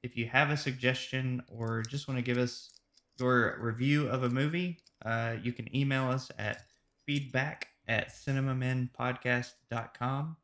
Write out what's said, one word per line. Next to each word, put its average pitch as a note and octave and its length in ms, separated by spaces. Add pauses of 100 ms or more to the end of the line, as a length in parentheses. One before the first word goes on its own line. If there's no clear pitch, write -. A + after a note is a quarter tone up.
If - 140
you A2+ 120
have C#3+ 220
a D3 80
suggestion B2+ 920
or A2+ 340
just C3+ 240
wanna B2+ 140
give B2 160
us - 340 (480)
your B2 400
review C3 480
of B2+ 160
a B2 60
movie, E3 500 (260)
uh, A#2 360
you A#2+ 120
can A2+ 220
email C3+ 300
us B2+ 340
at G#2 240 (420)
feedback C#3 640 (200)
at - 220
cinemamenpodcast B2+ 1400 (160)
dot A#2 280
com. C#3 460